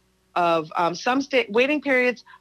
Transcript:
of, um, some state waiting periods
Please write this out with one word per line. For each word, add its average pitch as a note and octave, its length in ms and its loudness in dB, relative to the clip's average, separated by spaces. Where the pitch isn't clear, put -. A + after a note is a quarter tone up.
of, E3 420 0
um, E3+ 180 0
some B3+ 280 -2
state B3+ 300 -2
waiting C4+ 280 2
periods B3 440 0